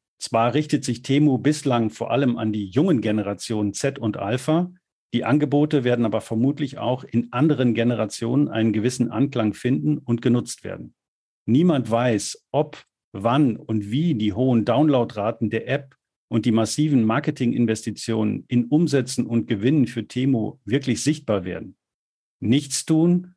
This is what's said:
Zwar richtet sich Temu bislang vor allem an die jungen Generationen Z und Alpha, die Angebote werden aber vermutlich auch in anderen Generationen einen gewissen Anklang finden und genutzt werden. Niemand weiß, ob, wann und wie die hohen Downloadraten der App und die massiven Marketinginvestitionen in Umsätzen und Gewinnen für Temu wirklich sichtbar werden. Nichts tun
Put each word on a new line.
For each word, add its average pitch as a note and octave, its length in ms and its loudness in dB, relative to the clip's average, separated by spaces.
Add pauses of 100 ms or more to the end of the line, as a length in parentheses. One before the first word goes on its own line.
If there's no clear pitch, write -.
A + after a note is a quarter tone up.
(180)
Zwar A#2 360 0
richtet D3 300 0
sich A#2+ 180 -4
Temu C#3 360 4
bislang A#2+ 520 0
vor - 200 -8
allem B2 280 0
an G#2+ 140 -2
die G#2 140 -4
jungen C3 340 2
Generationen G#2 760 -2
Z C3+ 240 -4
und G#2 180 -4
Alpha, D#3 560 -2 (400)
die A#2+ 120 0
Angebote D3 600 2
werden A#2+ 220 2
aber G#2+ 140 -2
vermutlich C3+ 580 -2
auch B2 260 -4
in - 280 -2
anderen B2+ 420 2
Generationen A#2 720 0
einen A2+ 240 2
gewissen A#2 380 0
Anklang A2+ 440 0
finden D3 440 0
und A#2 240 -2
genutzt B2 420 0
werden. F#2 300 -12 (520)
Niemand C#3 440 4
weiß, A#2 600 0
ob, D3+ 320 -4 (280)
wann A#2 440 2
und G#2 340 -4
wie D#3 240 0
die G#2 180 0
hohen A#2 320 2
Downloadraten A#2 840 0
der A2+ 180 -4
App C3+ 260 -4 (340)
und A#2 180 0
die A#2 60 2
massiven C#3 520 2
Marketinginvestitionen A2+ 1400 -2
in A#2+ 200 2
Umsätzen C3+ 580 0
und A#2 200 -2
Gewinnen B2 400 2
für G#2+ 200 -8
Temu B2+ 580 -2
wirklich B2+ 380 -2
sichtbar A#2 420 -2
werden. F2+ 320 -10 (640)
Nichts C3+ 440 0
tun F3 520 2